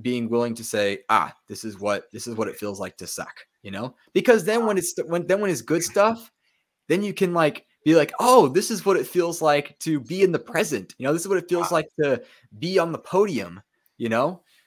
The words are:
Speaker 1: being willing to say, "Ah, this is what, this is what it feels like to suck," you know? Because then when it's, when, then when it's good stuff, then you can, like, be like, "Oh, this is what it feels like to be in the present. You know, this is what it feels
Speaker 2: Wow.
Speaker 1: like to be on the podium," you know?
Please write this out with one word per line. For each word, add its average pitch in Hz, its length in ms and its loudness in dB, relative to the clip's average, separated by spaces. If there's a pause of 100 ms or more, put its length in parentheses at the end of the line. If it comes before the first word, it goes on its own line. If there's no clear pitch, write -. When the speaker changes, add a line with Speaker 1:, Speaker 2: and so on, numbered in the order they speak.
Speaker 1:
being 120 280 -2
willing 120 260 0
to 117 80 -14
say, 101 360 -2 (100)
"Ah, 104 260 2 (120)
this - 160 -12
is 104 160 -12
what, 101 320 -2
this 113 160 -12
is 117 80 -10
what 107 120 -2
it - 100 -10
feels 101 220 -8
like 92 180 -10
to 87 100 -14
suck," - 380 -12 (180)
you 101 80 -14
know? 113 240 -10 (180)
Because 220 320 4
then 226 200 0
when 208 120 0
it's, 175 160 -4 (120)
when, 165 220 -4
then 190 140 2
when 196 100 0
it's 113 100 -4
good 165 220 0
stuff, 220 480 0 (560)
then 180 160 0
you 202 100 -4
can, 180 200 0
like, 160 320 0 (200)
be 156 100 6
like, - 240 4
"Oh, 240 280 8
this 160 240 0
is 185 140 -4
what 190 120 4
it 131 100 -2
feels 170 340 -2
like 147 380 2
to 156 200 -2
be 170 240 -2
in 180 80 6
the 151 80 -2
present. 139 580 -4
You 127 100 -8
know, 147 60 2
this 170 100 -2
is 196 40 -10
what 190 100 0
it 175 120 -6
feels 175 220 0
Speaker 2:
Wow. 170 60 2
Speaker 1:
like 156 100 -2 (140)
to 135 220 0 (360)
be 180 200 0
on 165 120 0
the 143 80 -8
podium," 117 640 -2 (360)
you 113 120 -4
know? 139 340 -2 (240)